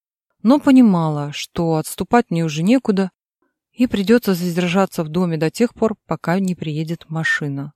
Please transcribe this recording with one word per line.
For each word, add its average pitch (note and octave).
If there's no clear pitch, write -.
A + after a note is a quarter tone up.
но C4+
понимала, E3+
что E3
отступать G3
мне E3
уже D#3
некуда, G3
и B3+
придется G#3
задержаться F3+
в D#3
доме E3+
до D#3
тех -
пор, G#3+
пока E3+
не F#3
приедет D#3+
машина. D3